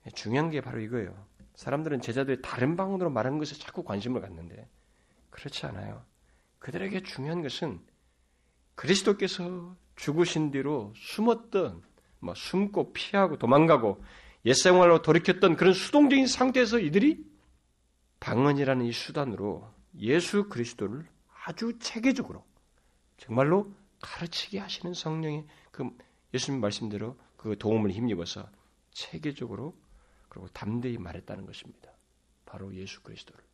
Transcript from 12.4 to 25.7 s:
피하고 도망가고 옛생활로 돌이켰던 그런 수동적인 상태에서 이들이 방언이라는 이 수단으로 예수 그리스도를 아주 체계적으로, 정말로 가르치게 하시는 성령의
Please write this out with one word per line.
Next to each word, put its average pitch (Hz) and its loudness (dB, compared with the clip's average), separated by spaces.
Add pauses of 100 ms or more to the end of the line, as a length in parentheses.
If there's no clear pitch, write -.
피하고 190 0
도망가고 131 6 (440)
옛생활로 175 8
돌이켰던 175 4
그런 185 8
수동적인 269 6
상태에서 247 2
이들이 208 4 (920)
방언이라는 135 2
이 117 -2
수단으로 104 -6 (320)
예수 175 0
그리스도를 117 -6 (380)
아주 233 -8
체계적으로, - -2 (720)
정말로 156 0 (280)
가르치게 - -8
하시는 180 -10
성령의 156 -6 (260)